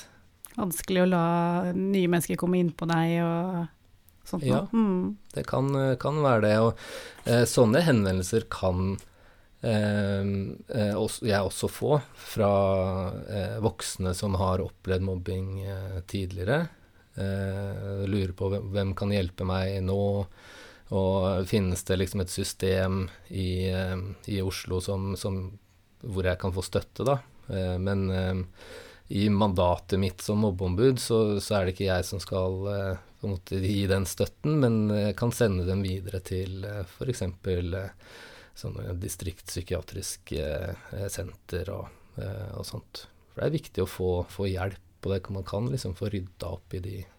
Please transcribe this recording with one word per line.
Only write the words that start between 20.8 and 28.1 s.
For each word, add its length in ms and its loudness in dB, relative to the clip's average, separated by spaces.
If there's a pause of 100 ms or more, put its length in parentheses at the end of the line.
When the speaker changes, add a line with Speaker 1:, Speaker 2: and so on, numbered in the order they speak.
Speaker 2:
og 600 2
finnes 360 2
det 140 0
liksom 220 0
et 100 -2
system 760 0 (220)
i, 360 -2
eh, 300 -2 (320)
i 120 -2
Oslo 400 -2
som, 360 -4
som, 420 -6 (460)
hvor 200 -4
jeg 140 2
kan 140 -2
få 100 -2
støtte, 420 -4
da. 140 2 (300)
Eh, 300 -2
men, 320 0